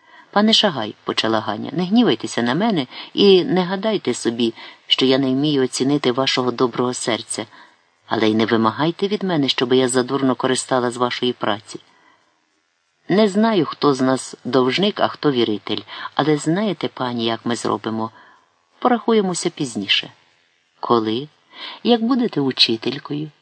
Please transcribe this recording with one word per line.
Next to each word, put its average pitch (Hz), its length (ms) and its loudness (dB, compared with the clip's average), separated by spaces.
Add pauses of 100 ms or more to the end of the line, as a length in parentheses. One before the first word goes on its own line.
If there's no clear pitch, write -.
(360)
«Пане 214 160 4
Шагай», — 139 420 -2 (100)
почала 110 360 0
Ганя, — 107 320 -6
«не 143 120 -2
гнівайтеся 175 580 2
на 120 120 0
мене 175 320 0 (280)
і 190 300 6
не 185 180 2
гадайте 190 520 -2
собі, 117 400 -2 (320)
що - 200 0
я 131 120 4
не 135 80 0
вмію 135 380 0
оцінити 135 480 0
вашого 127 380 0
доброго 123 440 0
серця, 113 520 -6 (600)
але 110 220 2
й 107 60 2
не 113 120 2
вимагайте 117 640 0
від 196 140 -4
мене, 160 260 0
щоби 127 280 2
я 131 120 4
задурно 131 460 0
користала 127 560 -2
з 117 60 -8
вашої 123 360 -2
праці. 107 480 -6 (1300)
Не 208 200 4
знаю, 202 360 2
хто 143 300 0
з 131 60 -2
нас 131 440 0
довжник, 127 560 2
а 98 80 2
хто - 220 -2
віритель, 110 500 -2 (340)
але 151 220 0
знаєте, 170 520 -2
пані, 120 360 -6
як 113 200 -2
ми 120 120 -4
зробимо? 110 540 -4 (680)
Порахуємося 214 720 0
пізніше». 113 600 -4 (680)
«Коли?» 117 480 0 (540)
«Як 226 200 2
будете 233 380 0
учителькою 139 880 -2 (120)